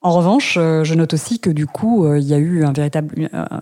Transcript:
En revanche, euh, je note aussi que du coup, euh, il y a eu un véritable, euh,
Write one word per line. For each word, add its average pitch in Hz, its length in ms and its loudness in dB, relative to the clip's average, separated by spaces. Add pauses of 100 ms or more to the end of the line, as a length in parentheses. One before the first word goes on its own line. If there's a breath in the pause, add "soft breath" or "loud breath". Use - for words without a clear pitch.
En 180 100 0
revanche, 202 460 2
euh, 160 260 2
je 156 120 0
note 165 180 0
aussi 196 260 -4
que - 100 -2
du 151 160 0
coup, 214 400 0
euh, 147 140 2
il 139 80 -2
y 147 60 2
a 147 40 2
eu 160 280 0
un 143 80 0
véritable, 151 600 -4
euh, - 120 -6 (160)